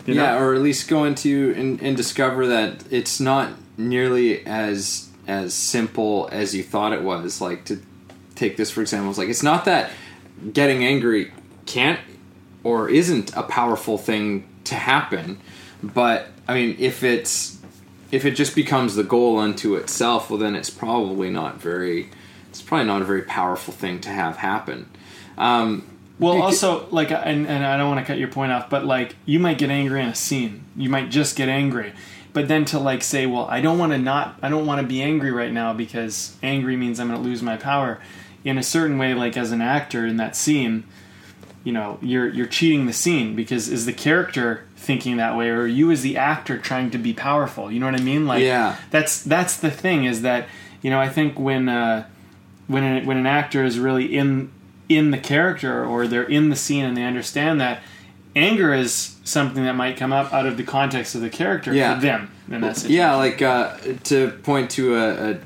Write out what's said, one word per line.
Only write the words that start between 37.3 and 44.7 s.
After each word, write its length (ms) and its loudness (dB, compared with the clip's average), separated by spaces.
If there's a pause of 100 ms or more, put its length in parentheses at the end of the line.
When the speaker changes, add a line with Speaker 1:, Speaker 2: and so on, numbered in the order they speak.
Speaker 1:
my 160 -4
power." 420 -2 (440)
In 140 -2
a 60 -2
certain 340 0
way, 160 0
like, 240 -2
as 140 -2
an 100 0
actor 440 0
in 120 0
that 180 -4
scene, 480 0 (800)
you 80 -4
know, 300 -4
you're, 260 0
you're 200 -2
cheating 400 4
the 60 -2
scene 420 0
because 340 -2
is 160 -2
the 80 -2
character 720 0 (100)